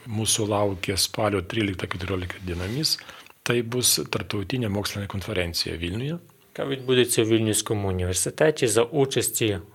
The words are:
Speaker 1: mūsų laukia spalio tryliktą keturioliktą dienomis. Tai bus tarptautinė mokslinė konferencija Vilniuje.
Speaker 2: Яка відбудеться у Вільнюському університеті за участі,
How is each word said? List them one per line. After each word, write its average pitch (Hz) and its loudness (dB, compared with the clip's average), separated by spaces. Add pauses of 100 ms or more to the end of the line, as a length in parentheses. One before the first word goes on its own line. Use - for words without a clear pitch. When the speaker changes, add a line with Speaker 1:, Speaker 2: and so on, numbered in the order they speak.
Speaker 1:
mūsų 107 0
laukia 101 0
spalio 101 0
tryliktą 98 -2
keturioliktą 90 -4
dienomis. 95 -2 (440)
Tai 120 2
bus 120 2
tarptautinė 104 -2
mokslinė 101 -4
konferencija 90 -2
Vilniuje. 113 -4 (360)
Speaker 2:
Яка 143 -4
відбудеться 127 4
у - 6
Вільнюському 110 2
університеті 92 2
за 110 4
участі, 120 2 (160)